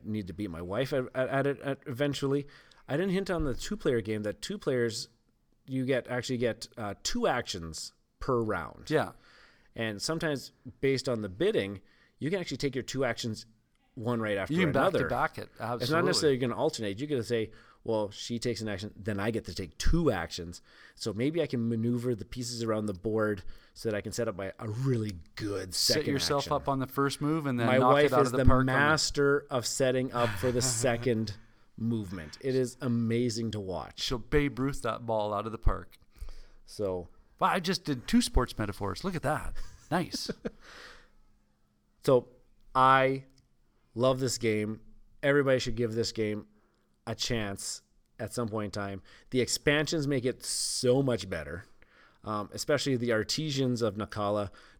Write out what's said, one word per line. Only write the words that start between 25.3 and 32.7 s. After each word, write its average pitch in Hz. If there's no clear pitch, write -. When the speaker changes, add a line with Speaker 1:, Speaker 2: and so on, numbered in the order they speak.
Speaker 1:
good 95
Speaker 2:
Set -
Speaker 1:
second 147
Speaker 2:
yourself 139
Speaker 1:
action. 127
Speaker 2:
up -
on 139
the 131
first 139
move 151
and 127
then 117
Speaker 1:
My 127
Speaker 2:
knock 127
Speaker 1:
wife 147
Speaker 2:
it 131
out 123
Speaker 1:
is 123
Speaker 2:
of 117
the 127
Speaker 1:
the 131
Speaker 2:
park 127
on 131
the 131
Speaker 1:
master 143
of 127
setting 127
up 120
for 113
the 120
Speaker 2:
<laughs> -
Speaker 1:
second 117
movement. 98
It 131
is 127